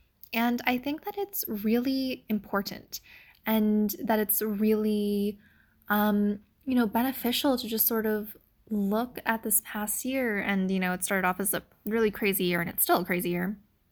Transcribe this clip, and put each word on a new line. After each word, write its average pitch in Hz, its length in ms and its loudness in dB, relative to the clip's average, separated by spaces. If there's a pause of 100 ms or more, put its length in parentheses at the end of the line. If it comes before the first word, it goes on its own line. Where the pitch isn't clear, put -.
(340)
And 240 320 0
I 254 120 0
think 285 280 -6
that 403 120 -6
it's - 300 -6
really 247 800 -2
important - 720 -4 (440)
and 214 580 2
that 220 160 2
it's 214 220 0
really, 208 960 0 (520)
um, 208 500 2 (260)
you 262 100 0
know, 240 120 4
beneficial 247 720 0
to 247 100 -6
just 220 200 0
sort 226 180 2
of 214 300 -2 (340)
look 214 560 -2
at 226 180 0
this 214 220 0
past 208 400 -6
year. 254 340 0
And, 190 320 0
you 190 80 2
know, 180 140 0
it 180 100 -4
started 185 240 0
off 185 120 0
as 190 140 -2
a 175 80 -4 (240)
really 220 240 2
crazy 196 360 0
year 175 160 2
and 170 80 -2
it's - 140 -2
still 339 180 4
a 180 40 -2
crazy 175 240 0
year. 180 280 -2 (340)